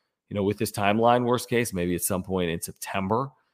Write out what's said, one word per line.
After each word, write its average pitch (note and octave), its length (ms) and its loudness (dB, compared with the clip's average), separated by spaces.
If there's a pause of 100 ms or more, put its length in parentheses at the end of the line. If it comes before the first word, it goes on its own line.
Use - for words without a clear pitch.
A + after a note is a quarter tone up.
(300)
you - 60 -10
know, G#2 80 0
with G#2 140 0
this A2 160 -4
timeline, A2+ 500 4
worst A#2+ 260 0
case, A#2 240 0
maybe F2 220 0
at E2 60 -4
some F#2 200 -2
point F2+ 280 -2
in E2 120 -4
September, A2 680 -4 (220)